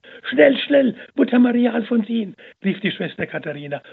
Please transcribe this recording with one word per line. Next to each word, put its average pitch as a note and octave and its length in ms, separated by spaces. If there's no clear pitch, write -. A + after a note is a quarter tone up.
Schnell, C#4 280
schnell, C4+ 380
Mutter B3 240
Maria A#3+ 340
Alfonsin, A3+ 640
rief F#3+ 180
die F#3+ 100
Schwester - 340
Katharina. C#3+ 560